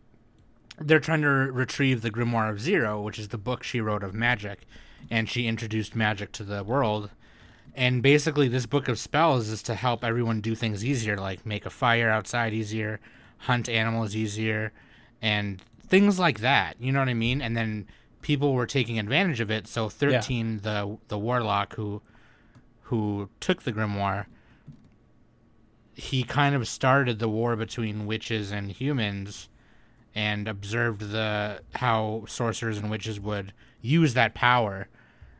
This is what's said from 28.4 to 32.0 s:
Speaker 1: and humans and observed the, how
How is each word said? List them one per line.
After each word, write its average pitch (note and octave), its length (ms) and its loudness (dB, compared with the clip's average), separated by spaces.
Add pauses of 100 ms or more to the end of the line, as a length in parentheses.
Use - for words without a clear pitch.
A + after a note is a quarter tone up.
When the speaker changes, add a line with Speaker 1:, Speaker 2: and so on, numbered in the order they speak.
Speaker 1:
and G2+ 200 -4
humans G2+ 800 -2 (640)
and G#2 340 -2
observed G#2+ 540 -2 (100)
the, G#2+ 500 -2 (140)
how A2 520 0